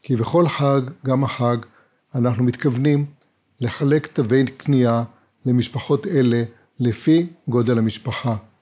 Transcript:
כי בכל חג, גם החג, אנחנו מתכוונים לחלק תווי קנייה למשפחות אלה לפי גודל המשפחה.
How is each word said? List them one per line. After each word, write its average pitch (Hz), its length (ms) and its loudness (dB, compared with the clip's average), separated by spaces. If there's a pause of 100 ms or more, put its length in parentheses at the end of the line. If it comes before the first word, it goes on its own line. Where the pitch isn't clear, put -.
כי 131 140 -2
בכל 160 320 2
חג, 139 320 0 (260)
גם 131 180 0
החג, 120 320 -2 (580)
אנחנו 120 300 0
מתכוונים 143 640 0 (540)
לחלק 143 460 0
תווי 127 400 2
קנייה 123 580 0 (420)
למשפחות 123 600 -2
אלה 123 360 2 (380)
לפי 156 460 2 (220)
גודל 127 300 0
המשפחה. 113 580 -4 (260)